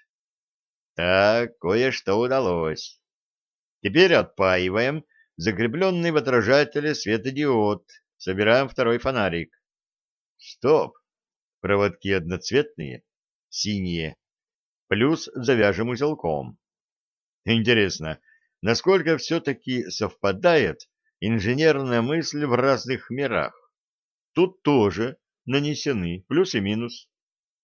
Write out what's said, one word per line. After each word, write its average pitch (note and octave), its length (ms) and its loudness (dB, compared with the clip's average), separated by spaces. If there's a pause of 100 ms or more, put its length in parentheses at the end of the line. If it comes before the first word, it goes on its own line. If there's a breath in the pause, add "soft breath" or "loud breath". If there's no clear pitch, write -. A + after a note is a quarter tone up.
(960)
Так, G#2 640 2
кое-что A2 560 0
удалось. G2 840 -2 (800)
Теперь E3 320 4
отпаиваем – G2 920 0 (320)
закрепленный C#3+ 760 -2
в D3+ 60 2
отражателе C#3+ 760 2
светодиод, A2+ 920 -2 (320)
собираем G#2+ 500 2
второй A#2+ 300 0
фонарик. G2+ 560 -4 (840)
Стоп! - 600 0 (640)
Проводки G2+ 480 0
одноцветные, F2+ 960 -4 (460)
синие. F2+ 680 -6 (680)
Плюс C3 460 0
завяжем A2+ 560 0
узелком. F2 680 -4 (880)
Интересно, G#2+ 760 0 (420)
насколько D#3+ 560 2
все-таки B2+ 720 -4
совпадает G2+ 1000 0 (300)
инженерная B2 840 0
мысль D3 440 -4
в B2 80 -2
разных B2 560 0
мирах? A#2 440 -4 (800)
Тут F3+ 300 0
тоже A#2 540 2 (280)
нанесены B2+ 840 -2
плюс E3+ 280 0
и A2+ 40 0
минус. G#2+ 500 -6 (540)